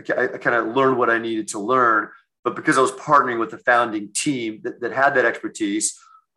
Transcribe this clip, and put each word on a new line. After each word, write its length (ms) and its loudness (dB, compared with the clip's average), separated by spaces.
I, 100 0
I 20 -12
kinda 240 0
learned 380 2
what 100 2
I 80 2
needed 320 -4
to 100 -8
learn, 500 2
but 120 -2
because 220 0
I 40 4
was 100 2
partnering 480 2
with 100 -2
the 80 -14
founding 560 0
team 500 -4
that, 180 -8
that 100 -4
had 240 2
that 100 4
expertise, 720 -2